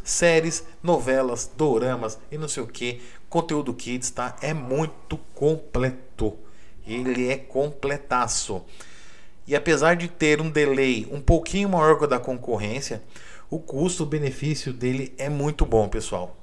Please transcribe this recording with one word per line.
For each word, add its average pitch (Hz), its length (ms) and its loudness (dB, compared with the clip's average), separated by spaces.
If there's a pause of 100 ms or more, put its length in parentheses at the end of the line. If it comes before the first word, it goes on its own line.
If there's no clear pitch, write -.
séries, 165 600 4 (180)
novelas, 131 760 2
doramas 123 600 2 (120)
e 147 60 -8
não 151 120 -6
sei 135 160 -4
o - 20 -6
que, 120 340 -6 (280)
conteúdo 151 440 0
kids, 123 380 -4
tá? 123 320 -4
É 147 100 0
muito 151 640 -2 (180)
completo. 131 1000 0 (480)
Ele 123 440 0
é 131 80 0
completaço. 131 1300 -2 (840)
E 139 80 2
apesar 156 400 4
de 170 140 -2
ter 151 320 4
um 160 100 -2
delay 135 640 4
um 147 80 -6
pouquinho 175 480 4
maior 160 280 6
que 151 80 2
o 139 40 2
da 123 100 2
concorrência, 120 840 -4 (460)
o 160 120 -4
custo-benefício 147 1120 -2
dele 127 440 -2
é 135 120 -4
muito 147 360 2
bom, 110 240 4
pessoal. 98 540 -4